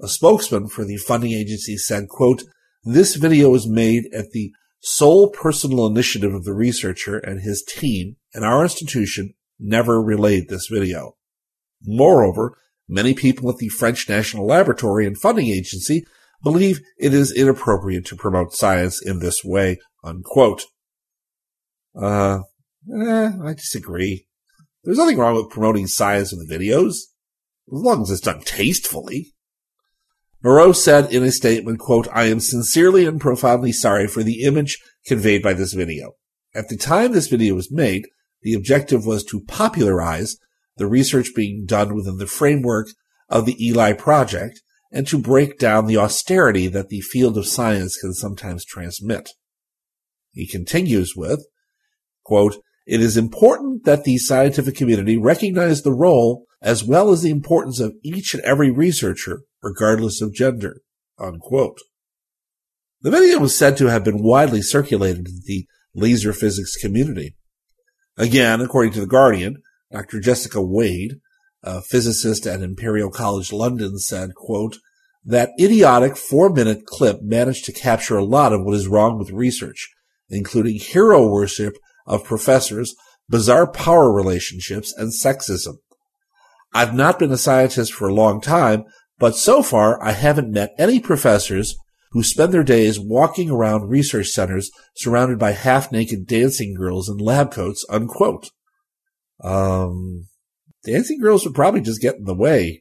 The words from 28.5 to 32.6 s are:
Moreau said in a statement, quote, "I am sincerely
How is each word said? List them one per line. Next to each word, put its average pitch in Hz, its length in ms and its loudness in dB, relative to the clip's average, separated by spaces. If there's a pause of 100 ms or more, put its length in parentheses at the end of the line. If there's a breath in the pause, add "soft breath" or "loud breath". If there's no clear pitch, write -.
Moreau 156 300 8
said 147 400 4
in 127 100 2
a 127 80 2
statement, 113 480 0
quote, 117 320 0
"I 113 140 0
am 113 160 0
sincerely 170 640 4